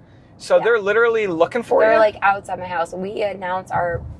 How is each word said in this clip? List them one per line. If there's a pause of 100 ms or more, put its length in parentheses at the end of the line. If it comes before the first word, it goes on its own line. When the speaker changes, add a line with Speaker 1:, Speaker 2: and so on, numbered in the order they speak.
(380)
Speaker 1:
So
Speaker 2:
Yeah.
Speaker 1:
they're
literally
looking
for
Speaker 2:
They're,
Speaker 1:
you?
Speaker 2:
like,
outside
my
house.
We
announced
our (180)